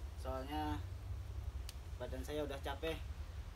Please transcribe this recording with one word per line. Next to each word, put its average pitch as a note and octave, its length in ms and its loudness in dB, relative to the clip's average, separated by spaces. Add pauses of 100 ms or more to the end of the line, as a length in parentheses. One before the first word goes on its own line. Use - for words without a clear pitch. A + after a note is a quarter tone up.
(180)
soalnya C#3+ 560 2 (1200)
badan B2+ 320 0
saya D3 160 2
udah C3+ 240 2
capek D#3 320 2 (580)